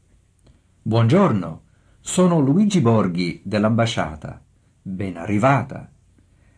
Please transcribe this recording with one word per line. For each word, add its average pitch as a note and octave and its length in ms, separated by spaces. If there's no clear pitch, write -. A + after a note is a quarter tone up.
Buongiorno, A2+ 800
sono F3 400
Luigi F3+ 400
Borghi F#2 640
dell'ambasciata. G#2 1000
Ben F#2+ 340
arrivata. G#2 760